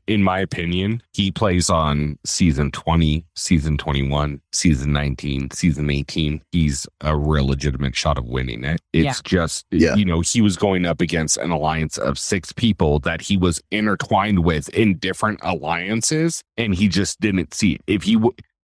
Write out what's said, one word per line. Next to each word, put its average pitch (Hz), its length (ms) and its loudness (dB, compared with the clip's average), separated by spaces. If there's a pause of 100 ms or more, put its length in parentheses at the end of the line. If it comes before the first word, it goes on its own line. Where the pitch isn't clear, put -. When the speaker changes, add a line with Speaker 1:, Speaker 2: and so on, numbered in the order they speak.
Speaker 1:
in 104 160 2
my 92 180 2
opinion, 92 600 -2 (120)
he 98 160 0
plays 90 400 2
on 76 560 0
season 73 440 2
twenty, 80 540 2 (120)
season 76 420 2
twenty-one, 71 640 -2 (120)
season 71 400 2
nineteen, 69 580 -2
season 73 380 0
eighteen. 76 540 -2 (100)
He's 76 340 0 (140)
a 76 160 0
real 73 300 2
legitimate 67 500 -2
shot 71 220 -2
of 60 80 -6
winning 62 380 -6
it. 78 160 -2 (120)
It's 80 120 4
Speaker 2:
Yeah. 135 100 0 (100)
Speaker 1:
just, 82 460 -2
Speaker 3:
Yeah. 82 240 4
Speaker 1:
you 104 100 4
know, 85 160 0
he 117 220 0
was 101 140 2
going 95 280 2
up 85 160 0
against 82 380 0
an 82 120 -4
alliance 78 460 -2
of 69 220 -4
six - 340 -4
people 85 480 2
that 82 220 -4
he 101 160 0
was 87 320 0
intertwined 104 720 0
with 80 260 0
in 98 280 2
different 98 420 -4 (360)
alliances, 117 640 -2 (140)
and 110 180 0
he 98 140 4
just 90 320 -2
didn't 95 340 0
see 92 180 2
it. - 140 -6
If 101 180 0
he 107 100 2
w-, 113 200 4 (320)